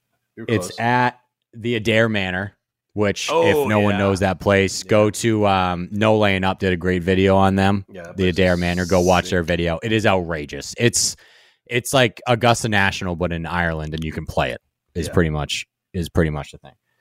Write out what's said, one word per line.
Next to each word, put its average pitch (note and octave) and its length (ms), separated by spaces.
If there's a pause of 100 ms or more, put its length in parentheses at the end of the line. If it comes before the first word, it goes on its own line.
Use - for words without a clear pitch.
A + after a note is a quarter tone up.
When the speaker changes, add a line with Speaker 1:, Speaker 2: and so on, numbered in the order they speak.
(360)
Speaker 1:
You're A2+ 120
Speaker 2:
It's G2 200
Speaker 1:
close. - 120
Speaker 2:
at B2 400 (340)
the A#2 220
Adair A2 320
Manor, G2 480 (380)
which, G2+ 360
Speaker 1:
Oh, D#3+ 160 (160)
Speaker 2:
if G#2 60
no G#2+ 100
one G2+ 160
Speaker 1:
yeah. G2+ 40
Speaker 2:
knows G2 220
that F#2 200
place, G2 440
Speaker 1:
Yeah. - 60
Speaker 2:
go G#2+ 200
to, G#2+ 360
um, F2+ 460
No G#2+ 260
Laying G2 240
Up F#2+ 160
did F#2+ 140
a F2 40
great F2+ 280
video F#2+ 320
on F#2+ 180
them. G2 340
Speaker 1:
Yeah, F#2 140
that F2 140
Speaker 2:
The F#2+ 80
Speaker 1:
place F2+ 100
Speaker 2:
Adair F#2 200
Speaker 1:
is F2 60
Speaker 2:
Manor. F2 260
Go F#2 140
watch F2+ 260
Speaker 1:
sick. - 40
Speaker 2:
their F2+ 140
video. E2+ 400
It A2 80
is A2 140
outrageous. D#2+ 720
It's, - 380 (520)
it's A#2+ 280
like B2 320
Augusta A#2 420
National, G2 460
but E2+ 180
in E2 140
Ireland, D#2+ 480
and D#2+ 100
you D#2+ 80
can D#2 140
play C2+ 240
it, A#1+ 100 (360)
is D#2+ 100
Speaker 1:
Yeah. - 80
Speaker 2:
pretty E2+ 160
much, D2+ 360 (260)
is E2+ 160
pretty D#2+ 220
much D2 200
the - 80
thing. C2+ 160 (260)